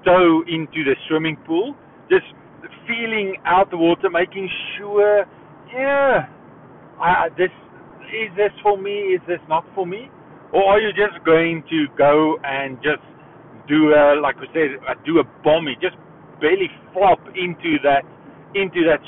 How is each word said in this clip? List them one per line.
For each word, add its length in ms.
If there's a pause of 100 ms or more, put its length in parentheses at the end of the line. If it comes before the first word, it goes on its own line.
toe 440
into 360
the 120 (120)
swimming 380
pool, 300 (340)
just 160 (600)
feeling 580
out 240
the 80
water, 320
making 400 (300)
sure, 460 (460)
yeah, 540 (760)
I, 380
this, 140 (540)
is 320
this 140 (100)
for 160
me? 400
Is 100
this 120 (100)
not 240
for 120
me? 240 (440)
Or 100
are 160
you 140
just 320
going 460
to 160 (100)
go 460
and 340
just 240 (680)
do 260
a, 280
like 180
we 140
said, 240 (100)
uh, 60 (100)
do 140
a 60 (200)
bommy, 380
just 140 (440)
belly 300 (240)
flop 260 (160)
into 460
that, 240 (480)
into 320
that 220